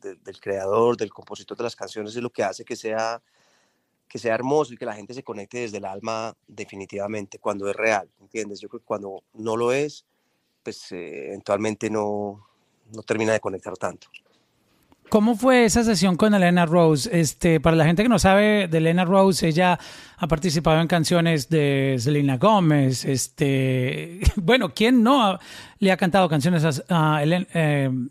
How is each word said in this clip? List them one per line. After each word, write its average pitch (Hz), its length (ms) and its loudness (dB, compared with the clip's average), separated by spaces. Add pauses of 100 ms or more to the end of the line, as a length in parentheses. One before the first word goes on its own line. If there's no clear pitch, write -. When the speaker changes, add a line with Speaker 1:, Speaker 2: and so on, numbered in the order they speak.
Speaker 1:
del, 95 220 -16
del 98 180 -20
creador, 104 560 0
del 104 160 -8
compositor - 440 -18
de 117 80 -8
las 117 120 -8
canciones, 107 380 -12
es 120 80 -10
lo 120 80 -8
que 113 140 -6
hace 98 200 -8
que 120 120 -12
sea, 113 440 -6 (880)
que 120 120 -14
sea 113 140 -2
hermoso 131 400 -2
y - 20 -20
que 123 100 -14
la 107 80 -8
gente 104 180 -18
se 131 120 -16
conecte 107 340 -12
desde 107 200 -8
el 101 80 -10
alma 110 500 -10 (100)
definitivamente, 101 920 -12
cuando 101 280 -6
es 98 60 -4
real, 104 340 -2 (120)
¿entiendes? 101 400 -12
Yo 104 80 -18
creo 117 120 -18
que - 60 -20
cuando 98 380 -10 (100)
no 113 220 -6
lo 120 160 0
es, 147 340 -6 (560)
pues, - 300 -16
eh, 82 360 -12
eventualmente 104 600 -4
no, 104 560 -6 (480)
no 110 80 -14
termina 110 300 -2
de 107 80 0
conectar 95 360 -10
tanto. - 300 -8 (1000)
Speaker 2:
¿Cómo 214 280 2
fue 247 300 4
esa 226 180 2
sesión 185 320 2
con 214 160 2
Elena 175 320 4
Rose? 160 480 2
Este, 165 480 2
para 165 160 4
la 156 80 4
gente 170 180 2
que 247 60 2
no 214 100 4
sabe 202 480 4
de 165 120 -2
Elena 170 260 2
Rose, 190 420 2
ella 175 320 2 (380)
ha 175 100 -4
participado 160 540 0
en 170 60 0
canciones 165 640 0
de 139 480 2
Selena 139 400 0
Gómez, 151 640 2
este, 135 1200 -2
<laughs> - 80 2
bueno, 214 360 0
¿quién 233 300 4
no 262 200 4
ha, 190 180 0 (400)
le 190 120 4
ha 180 60 0
cantado 185 320 2
canciones 160 340 2 (240)
a, 156 280 2
a 147 60 -2
Elen-, 175 300 0
eh, 147 380 0 (200)